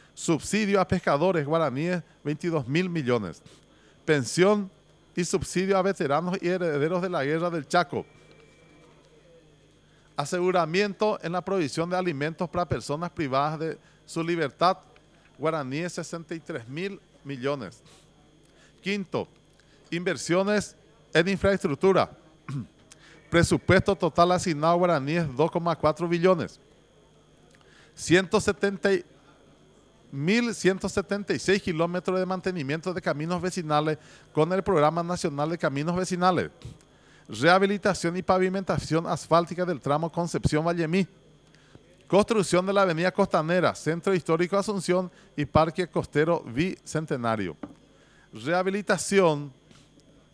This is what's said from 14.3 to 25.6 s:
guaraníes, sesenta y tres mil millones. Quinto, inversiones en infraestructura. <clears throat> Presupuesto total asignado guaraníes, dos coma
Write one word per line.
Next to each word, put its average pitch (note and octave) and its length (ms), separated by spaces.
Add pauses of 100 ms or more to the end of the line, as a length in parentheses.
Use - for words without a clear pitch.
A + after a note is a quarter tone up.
guaraníes, D#3 560
sesenta E3+ 400
y E3 60
tres C3 280
mil E3+ 320 (240)
millones. C3+ 560 (1000)
Quinto, F#3 460 (640)
inversiones F3+ 840 (380)
en E3 160
infraestructura. F#3 840 (360)
<clears throat> - 840
Presupuesto F3 640
total F3 380
asignado E3+ 460
guaraníes, E3 480 (100)
dos D#3 140
coma E3+ 260